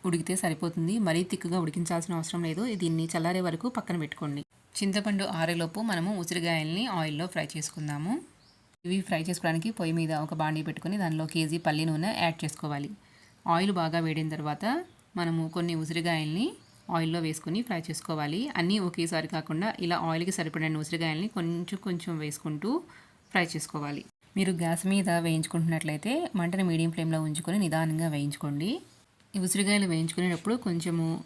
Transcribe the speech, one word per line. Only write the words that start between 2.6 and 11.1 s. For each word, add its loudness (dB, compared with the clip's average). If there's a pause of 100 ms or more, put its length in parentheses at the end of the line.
దీన్ని 2
చల్లారే 2
వరకు -2 (100)
పక్కన -2
పెట్టుకోండి. -6 (360)
చింతపండు 0 (160)
ఆరేలోపు 2 (100)
మనము 2 (100)
ఉసిరికాయల్ని 2 (160)
ఆయిల్లో 0
ఫ్రై 0
చేసుకుందాము. -4 (760)
ఇవి 2 (100)
ఫ్రై 2
చేసుకోవడానికి 0
పొయ్యి 0
మీద 0 (120)
ఒక -6
బాండీ 0
పెట్టుకొని -4
దానిలో 0